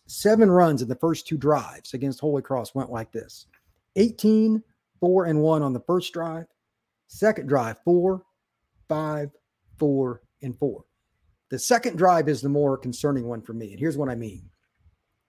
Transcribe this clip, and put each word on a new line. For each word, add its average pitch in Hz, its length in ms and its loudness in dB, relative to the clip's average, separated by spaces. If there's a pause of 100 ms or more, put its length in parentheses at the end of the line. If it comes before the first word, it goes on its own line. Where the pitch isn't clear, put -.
seven 214 440 4
runs 165 320 4
in 113 60 -6
the 131 80 -4
first 165 300 -2
two 160 100 -6
drives 143 580 -2
against 131 260 -6
Holy 143 220 -2
Cross 123 320 -6
went 135 160 -6
like 113 220 -10
this. - 340 -14 (480)
Eighteen, 220 680 2 (360)
four 180 280 2
and 156 140 2
one 156 220 2
on 139 100 -2
the 120 80 -4
first 175 320 -2
drive. 165 340 -8 (600)
Second 214 420 -2
drive, 113 360 0
four, 185 380 2 (680)
five, 151 420 -4 (480)
four, 135 440 0 (200)
and 127 160 -10
four. 127 260 -4 (640)
The 131 80 -6
second 233 380 0
drive 165 320 4
is 135 120 0
the 139 80 -4
more 143 280 2
concerning 127 520 -4
one 113 140 -8
for 117 100 -16
me, 113 180 -12
and 98 80 -18
here's 147 180 -2
what 143 120 -4
I 120 80 -6
mean. 107 340 -12 (800)